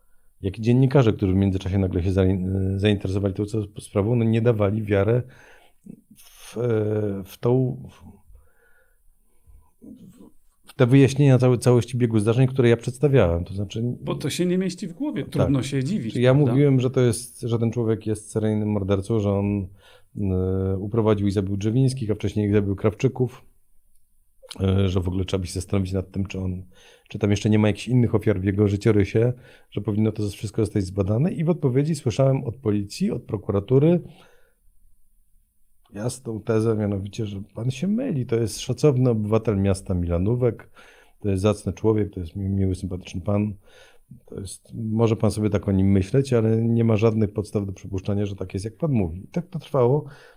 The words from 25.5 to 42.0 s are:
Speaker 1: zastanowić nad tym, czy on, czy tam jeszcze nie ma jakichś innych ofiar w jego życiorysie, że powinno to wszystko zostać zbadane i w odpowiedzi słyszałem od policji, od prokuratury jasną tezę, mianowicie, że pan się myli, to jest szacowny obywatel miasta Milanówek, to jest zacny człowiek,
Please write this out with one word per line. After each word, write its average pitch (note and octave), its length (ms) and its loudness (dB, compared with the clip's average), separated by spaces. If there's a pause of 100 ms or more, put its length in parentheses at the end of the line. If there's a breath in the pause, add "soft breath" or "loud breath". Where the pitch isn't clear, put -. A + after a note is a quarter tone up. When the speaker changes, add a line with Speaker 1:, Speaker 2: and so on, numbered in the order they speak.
Speaker 1:
zastanowić F#2 400 -4
nad F#2+ 180 -4
tym, G2 140 -4
czy F#2+ 140 -10
on, F#2 240 -6 (460 soft breath)
czy G2+ 100 -10
tam G2+ 120 2
jeszcze G#2 180 2
nie G#2+ 100 4
ma G#2+ 80 4
jakichś - 200 -2
innych A#2+ 280 2
ofiar G2+ 260 0
w - 20 -4
jego G2+ 240 2
życiorysie, G#2 680 2 (380 loud breath)
że - 100 -8
powinno G#2+ 300 0
to G#2 180 -4
wszystko G#2 360 -6
zostać G2+ 180 -2
zbadane G2+ 500 -2
i E3+ 100 -4
w D3+ 60 0
odpowiedzi D3 460 0
słyszałem C3+ 480 0
od A2 120 -6
policji, G#2 560 -2
od - 120 -6
prokuratury B2+ 760 2 (1900 loud breath)
jasną A2 480 -8
tezę, A2 340 2
mianowicie, G2+ 500 -4
że G2+ 160 -8 (140)
pan A#2+ 160 -4
się F#3 160 -4
myli, G#3 380 -2
to A2+ 100 -2
jest A2+ 240 -2
szacowny B2+ 500 2
obywatel A2 480 0
miasta G2 360 0
Milanówek, F#2 760 -2 (500 soft breath)
to G#2 100 -4
jest F#2+ 140 0
zacny G#2 300 0
człowiek, G#2+ 400 0